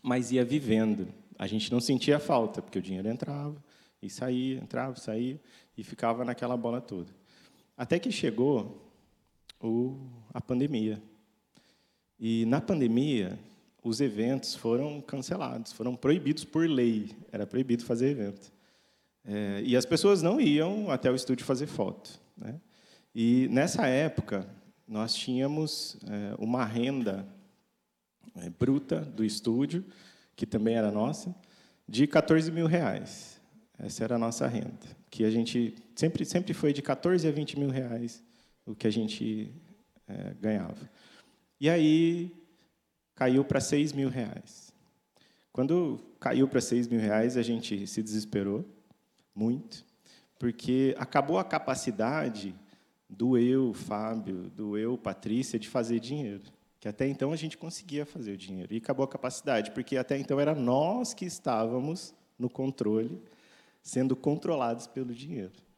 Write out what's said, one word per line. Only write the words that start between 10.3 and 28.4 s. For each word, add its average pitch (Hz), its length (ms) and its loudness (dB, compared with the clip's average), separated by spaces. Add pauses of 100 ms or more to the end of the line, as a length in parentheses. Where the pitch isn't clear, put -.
a 131 60 -6
pandemia. 123 640 0 (1160)
E, 113 260 0
na 120 160 2
pandemia, 120 760 2 (440)
os 113 200 -2
eventos 123 520 0
foram 139 460 -2
cancelados, 127 720 -6
foram 123 240 -4
proibidos 147 480 2
por 165 240 0
lei. 120 480 2 (160)
Era 104 140 -4
proibido 120 380 0
fazer 123 260 2
evento. 104 420 -6 (720)
É, 101 400 -4
e 123 120 4
as 127 100 4
pessoas 180 340 6
não 185 180 4
iam 185 520 4
até 127 200 2
o - 40 4
estúdio 127 320 -2
fazer 139 200 0
foto, - 540 -6 (160)
né? 135 240 -10 (540)
E, 120 360 4
nessa 139 360 2
época, 127 600 0 (400)
nós 110 280 -4
tínhamos, 143 840 -2 (120)
é, 104 300 -6
uma 120 260 0
renda, 117 640 -2 (1120)
é, 87 140 -12